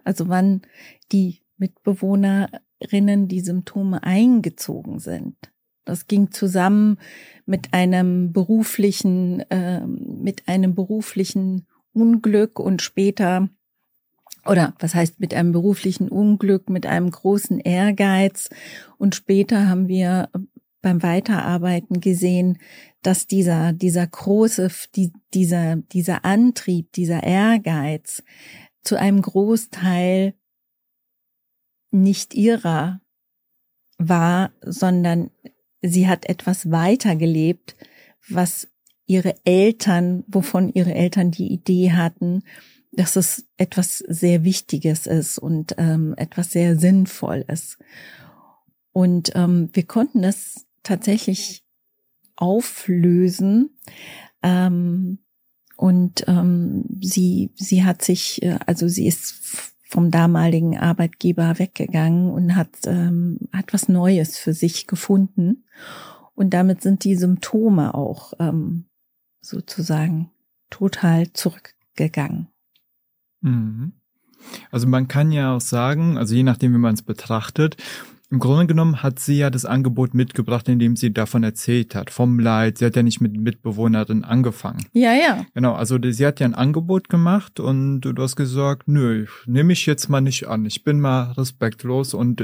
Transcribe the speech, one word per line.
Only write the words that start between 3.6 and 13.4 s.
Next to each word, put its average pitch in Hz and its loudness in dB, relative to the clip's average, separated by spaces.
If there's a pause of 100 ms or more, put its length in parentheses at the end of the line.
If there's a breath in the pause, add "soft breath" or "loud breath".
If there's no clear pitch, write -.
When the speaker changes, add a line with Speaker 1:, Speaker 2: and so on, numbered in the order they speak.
Speaker 1:
eingezogen 208 0
sind. - -10 (480)
Das 175 -8
ging 202 2
zusammen 202 2 (480 loud breath)
mit - -4
einem 180 2
beruflichen, 190 0 (100)
äh, 180 -2
mit - -8
einem 185 2
beruflichen 190 -4 (280)
Unglück 220 2
und 185 -2
später, 190 0 (960)